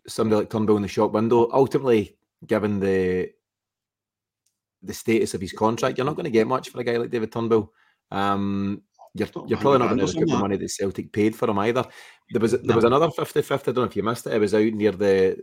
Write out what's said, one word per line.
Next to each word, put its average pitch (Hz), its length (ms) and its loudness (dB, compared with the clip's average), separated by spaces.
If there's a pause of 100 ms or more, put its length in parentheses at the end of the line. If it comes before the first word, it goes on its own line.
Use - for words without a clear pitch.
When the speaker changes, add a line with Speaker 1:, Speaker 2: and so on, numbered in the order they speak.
Speaker 1:
somebody 110 320 0
like - 80 -4
Turnbull 107 280 2
in 104 60 0
the 98 60 -4
shop 104 240 0
window. 117 400 2
Ultimately, 127 640 2 (300)
given 104 340 -2
the, 92 500 0 (1500)
the 98 120 -10
status 107 400 0
of 87 80 -8
his 92 100 -8
contract, 117 460 0
you're 131 80 -2
not 151 100 -4
gonna 165 140 -6
get 110 160 4
much 131 240 -4
for 127 100 -10
a 120 40 -6
guy 117 120 -2
like 120 140 -4
David 113 200 -4
Turnbull. 113 400 0 (400)
Um, 98 720 -2 (320)
you're, 101 160 -4
Speaker 2:
Stop - 220 -14
Speaker 1:
you're 110 80 0
Speaker 2:
behind - 20 -10
Speaker 1:
probably 139 180 4
Speaker 2:
the 123 60 2
Speaker 1:
not 110 60 0
gonna 117 60 0
Speaker 2:
banners 92 180 0
Speaker 1:
recoup - 80 0
Speaker 2:
on 165 60 2
Speaker 1:
the 139 80 2
Speaker 2:
that. - 40 0
Speaker 1:
money 98 160 0
that 92 140 -8
Celtic - 420 -6
paid 110 240 0
for 117 140 -2
him 101 80 -2
either. 117 260 0 (460)
There 113 100 -2
was, 107 120 2
there - 100 0
Speaker 2:
No. 113 140 2
Speaker 1:
was 113 80 4
another 143 260 4
fifty 147 320 -4
fifty. 139 280 -4
I 117 40 -6
don't 123 100 0
know 101 60 -4
if - 60 -8
you 101 60 -2
missed 117 240 -4
it. - 60 -4
It 117 60 0
was 104 160 2
out 110 180 4
near 107 200 2
the, 95 500 2